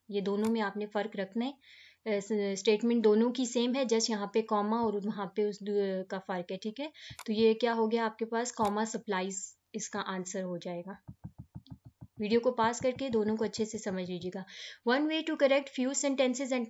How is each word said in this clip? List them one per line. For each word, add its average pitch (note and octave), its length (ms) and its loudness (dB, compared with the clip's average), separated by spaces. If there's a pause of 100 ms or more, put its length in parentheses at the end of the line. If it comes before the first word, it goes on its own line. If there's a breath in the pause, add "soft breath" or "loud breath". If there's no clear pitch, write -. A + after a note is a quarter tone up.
(120)
ये G3+ 100 0
दोनों G3+ 280 0
में A3+ 120 2
आपने G#3 240 -2
फ़र्क G#3 300 -4
रखना G#3 300 -2
है। C#4 60 -4
अ, - 680 -6
स-, G3 400 -2
स्टेटमेंट A#3 440 4
दोनों A3 280 8
की B3+ 140 0
सेम A#3+ 280 2
है, C4+ 120 2
just A3+ 240 2
यहाँ G3+ 240 -2
पे A3 80 4
कॉमा G#3+ 400 0
और G#3 240 0
वहाँ G3 300 -4
पे G#3+ 80 2
उस G#3 200 -2
दू-, G3 460 0
का G3 100 -6
फ़र्क F#3 320 -4
है। F#3+ 60 -4
ठीक G#3+ 220 -8
है, D4+ 120 -8 (360 loud breath)
तो A3 60 -2
ये A3 200 6
क्या A#3 200 0
हो A3+ 140 2
गया A3+ 180 2
आपके A3+ 200 -4
पास, A#3 260 -2
कॉमा G#3 340 0
सप्लाईज F#3+ 720 -4 (200)
इसका G#3 240 -6
आंसर F#3+ 420 -6
हो F3+ 160 -4
जाएगा। F3 460 -8 (1160)
वीडियो A3 200 2
को B3 120 2
पास A#3 300 0
करके B3+ 280 0
दोनों A3 280 2
को A#3 80 0
अच्छे G#3+ 200 -4
से G#3+ 120 -6
समझ F#3 320 -4
लीजिएगा। F3+ 360 -8 (420 loud breath)
One C4+ 200 4
way D#4+ 220 0
to D#4 80 -2
correct C#4 300 4 (120)
few C4 140 0 (120)
sentences C4 460 2
and B3 180 0